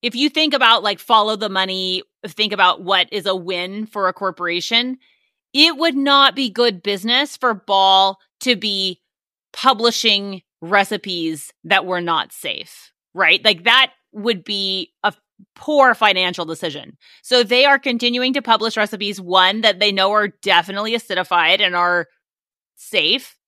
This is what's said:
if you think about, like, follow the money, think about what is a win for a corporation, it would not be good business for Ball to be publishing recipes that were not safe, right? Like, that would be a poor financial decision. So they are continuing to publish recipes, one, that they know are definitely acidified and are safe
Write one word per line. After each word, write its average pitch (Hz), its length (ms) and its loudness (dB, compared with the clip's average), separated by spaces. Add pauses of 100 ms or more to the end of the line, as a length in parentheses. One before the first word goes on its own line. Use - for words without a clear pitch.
if 240 140 -6
you 277 140 0
think 311 240 0
about, 233 300 4
like, 202 160 -2
follow 214 380 2
the 208 120 -6
money, 190 540 -4 (240)
think 208 240 -4
about 190 320 2
what 180 280 0
is 196 140 -6
a 190 100 -2
win 185 500 -8
for 196 240 -2
a 185 40 -6
corporation, 196 840 -4 (560)
it 302 240 4
would 320 180 0
not 277 400 4
be 262 140 -4
good 220 340 -2
business 226 540 -2
for 247 160 -2
Ball 190 680 4 (220)
to 247 160 0
be 190 440 -6 (520)
publishing 214 880 0 (200)
recipes 175 920 -4 (100)
that 185 220 0
were 180 160 -4
not 165 320 -2
safe, - 580 -14 (220)
right? 175 320 2
Like, 180 180 0
that 240 300 2 (180)
would 214 320 -4
be 190 480 -6 (120)
a - 100 -2 (420)
poor 277 400 4
financial 185 480 0
decision. 156 540 -10 (240)
So 247 220 2
they 247 200 2
are 277 160 4
continuing 247 540 -2
to 269 80 -2
publish 220 340 0
recipes, 202 460 -4
one, 185 400 2
that 214 180 2
they 208 140 0
know 196 180 0
are 208 160 2
definitely 196 680 -2
acidified 180 680 0
and 180 160 0
are 175 300 0 (680)
safe 196 640 -4 (100)